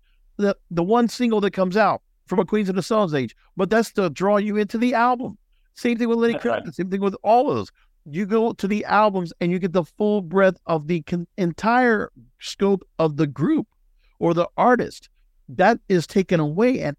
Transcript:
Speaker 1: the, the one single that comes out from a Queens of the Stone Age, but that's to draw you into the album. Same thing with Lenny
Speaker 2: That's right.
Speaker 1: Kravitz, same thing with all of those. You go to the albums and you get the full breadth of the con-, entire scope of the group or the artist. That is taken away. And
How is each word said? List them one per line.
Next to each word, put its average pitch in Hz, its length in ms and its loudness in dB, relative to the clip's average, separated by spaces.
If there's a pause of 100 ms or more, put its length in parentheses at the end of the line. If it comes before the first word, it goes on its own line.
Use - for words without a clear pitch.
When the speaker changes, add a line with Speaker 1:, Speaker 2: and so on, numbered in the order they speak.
(380)
Speaker 1:
the, 202 200 0 (140)
the 170 120 -2
one 233 240 2
single 226 340 -2
that 202 100 0
comes 185 260 -2
out 185 240 2 (240)
from 185 140 -2
a 185 60 2
Queens 214 240 -2
of 185 60 -2
the 190 60 -2
Stone 208 340 0
Age, 127 200 -4 (200)
but 190 140 -2
that's 220 240 2
to 190 160 0
draw 196 280 0
you 208 200 -2
into 214 220 -4
the 247 160 0
album. 247 420 -2 (380)
Same 240 240 -2
thing 233 100 0
with 233 80 0
Lenny 233 160 2
Speaker 2:
That's - 120 -6
right. 226 180 -2
Speaker 1:
Kravitz, - 120 -14
same 185 140 -6
thing 190 120 -4
with 196 220 -2
all 214 280 4
of 127 60 0
those. 98 140 -6 (340)
You 160 200 -6
go 220 280 0
to - 140 -6
the 202 180 -2
albums 190 540 0
and 175 120 0
you 185 80 0
get 170 140 -4
the 180 100 2
full 208 380 -2
breadth 185 440 2
of 151 220 -2
the 165 140 -2
con-, 175 260 -6 (100)
entire 214 760 0 (280)
scope 196 440 -2 (140)
of 156 200 0
the 156 100 2
group 220 400 -2 (500)
or 170 160 2
the 170 140 0 (100)
artist. 233 520 0 (400)
That 180 300 4 (100)
is 180 180 2
taken 185 320 0
away. 180 420 0
And 147 180 -6